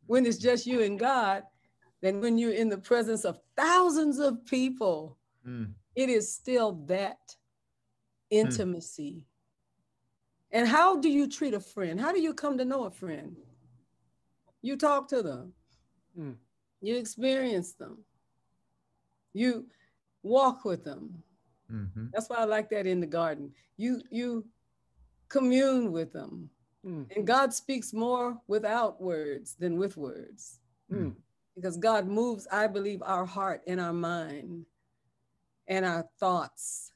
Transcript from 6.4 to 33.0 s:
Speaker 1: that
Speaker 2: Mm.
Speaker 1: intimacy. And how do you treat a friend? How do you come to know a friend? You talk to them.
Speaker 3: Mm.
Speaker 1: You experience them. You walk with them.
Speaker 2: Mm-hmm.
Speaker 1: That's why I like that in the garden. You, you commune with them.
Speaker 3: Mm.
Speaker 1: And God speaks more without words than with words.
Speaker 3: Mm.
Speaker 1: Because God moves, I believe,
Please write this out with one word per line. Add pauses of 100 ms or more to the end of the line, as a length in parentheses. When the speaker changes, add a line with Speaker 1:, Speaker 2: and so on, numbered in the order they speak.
Speaker 1:
that (1120)
Speaker 2:
Mm.
Speaker 1:
intimacy. (1300)
And
how
do
you
treat
a
friend?
How
do
you
come
to
know
a
friend? (1300)
You
talk
to
them. (640)
Speaker 3:
Mm. (460)
Speaker 1:
You
experience
them. (1300)
You (560)
walk
with
them. (500)
Speaker 2:
Mm-hmm.
Speaker 1:
That's
why
I
like
that
in
the
garden. (260)
You,
you (840)
commune
with
them. (360)
Speaker 3:
Mm.
Speaker 1:
And
God
speaks
more (100)
without
words
than
with
words. (320)
Speaker 3:
Mm. (400)
Speaker 1:
Because
God
moves,
I
believe,